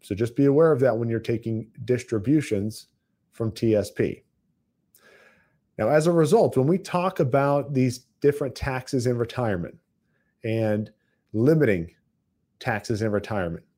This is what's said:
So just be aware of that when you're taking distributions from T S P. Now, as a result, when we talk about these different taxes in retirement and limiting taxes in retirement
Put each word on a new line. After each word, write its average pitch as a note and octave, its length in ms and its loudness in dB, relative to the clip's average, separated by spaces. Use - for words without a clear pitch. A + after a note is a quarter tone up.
So - 120 -8
just A2+ 220 -4
be C#3+ 100 2
aware D3+ 260 4
of C3+ 100 2
that B2 140 4
when A#2 140 -2
you're A2+ 100 0
taking A2+ 520 -6
distributions A2+ 1000 -2
from A2+ 200 -6
T A2 240 2
S G2 140 0
P. - 340 -4
Now, A2 120 0
as D3+ 160 4
a F3 60 4
result, E3 460 4
when C3 100 2
we F3+ 100 2
talk F3+ 420 -4
about C#3+ 540 0
these B2+ 320 -2
different C#3+ 360 0
taxes B2+ 520 -4
in B2 100 0
retirement A2+ 600 -4
and A2 480 -2
limiting A2+ 600 2
taxes G#2+ 420 -4
in A2 100 -2
retirement G2 540 -4